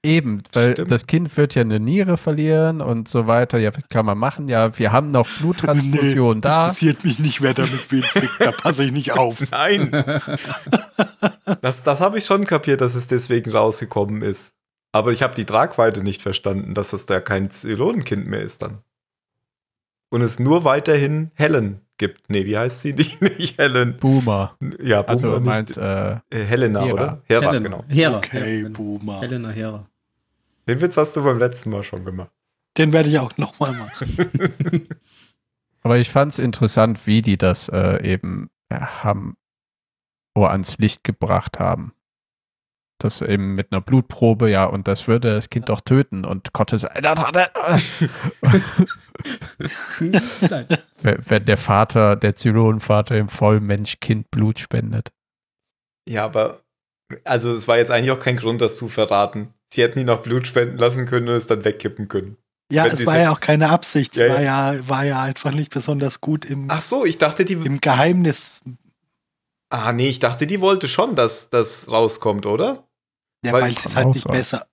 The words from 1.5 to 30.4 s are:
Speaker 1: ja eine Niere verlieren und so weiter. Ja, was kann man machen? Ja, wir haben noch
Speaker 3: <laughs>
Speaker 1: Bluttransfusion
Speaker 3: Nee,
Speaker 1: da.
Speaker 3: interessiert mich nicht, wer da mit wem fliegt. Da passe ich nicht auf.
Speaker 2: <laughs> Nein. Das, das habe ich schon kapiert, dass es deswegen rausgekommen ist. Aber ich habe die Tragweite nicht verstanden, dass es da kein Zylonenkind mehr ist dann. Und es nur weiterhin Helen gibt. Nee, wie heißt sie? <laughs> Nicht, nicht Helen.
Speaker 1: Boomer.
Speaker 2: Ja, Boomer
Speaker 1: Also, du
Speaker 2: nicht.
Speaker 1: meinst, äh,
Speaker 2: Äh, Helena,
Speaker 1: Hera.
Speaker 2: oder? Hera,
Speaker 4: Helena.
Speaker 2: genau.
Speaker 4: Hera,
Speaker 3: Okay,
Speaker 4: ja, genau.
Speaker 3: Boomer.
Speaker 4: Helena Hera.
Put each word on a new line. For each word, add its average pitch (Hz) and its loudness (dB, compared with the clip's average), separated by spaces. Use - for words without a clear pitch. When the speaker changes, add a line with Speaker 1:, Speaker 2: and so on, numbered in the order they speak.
Speaker 1:
ja 123 4
eine 107 2
Niere 175 2
verlieren 156 0
und 117 -2
so 117 0
weiter. 120 2
Ja, 107 2
was - -12
kann 110 0
man 101 2
machen? 143 -2
Ja, 113 2
wir 107 2
haben 143 2
noch 127 2
Speaker 3:
<laughs> - -12
Speaker 1:
Bluttransfusion 139 2
Speaker 3:
Nee, 110 -4
Speaker 1:
da. 156 2
Speaker 3:
interessiert 165 0
mich 131 0
nicht, 147 -2
wer 131 2
da 135 0
mit 131 -4
wem 131 2
fliegt. 135 0
Da - 2
passe 139 0
ich 127 0
nicht 135 -4
auf. 117 0
Speaker 2:
<laughs> 139 -6
Nein. 151 0
Das, 127 -2
das 143 2
habe 208 2
ich 202 -4
schon 196 2
kapiert, 147 0
dass 123 2
es 123 -6
deswegen 120 0
rausgekommen 107 0
ist. - -8
Aber 110 2
ich 113 0
habe 127 -2
die 110 -4
Tragweite 110 2
nicht 98 -4
verstanden, 98 -4
dass 101 -4
es 98 -8
da 92 0
kein 98 -2
Zylonenkind 120 -4
mehr 101 -4
ist - -10
dann. 104 -10
Und 120 0
es 113 -2
nur 151 2
weiterhin 147 2
Helen 120 0
gibt. - -6
Nee, 101 0
wie 104 -2
heißt 123 -2
sie? 147 -4
<laughs> - -
Nicht, 151 -2
nicht - -2
Helen. 123 2
Speaker 1:
Boomer. 120 2
Speaker 2:
Ja, 104 2
Boomer - -4
Speaker 1:
Also, 120 0
du - 0
Speaker 2:
nicht. 123 0
Speaker 1:
meinst, 110 -2
äh, 98 -2
Speaker 2:
Äh, 110 -6
Helena, 107 2
Speaker 1:
Hera. 117 0
Speaker 2:
oder? 147 -4
Hera, 117 4
Speaker 4:
Helena. 139 0
Speaker 2:
genau. 90 -10
Speaker 4:
Hera, 143 2
Speaker 3:
Okay, 123 -6
Speaker 4:
ja, 107 -6
genau. 110 -12
Speaker 3:
Boomer. 104 -8
Speaker 4:
Helena 120 -8
Hera. 107 -10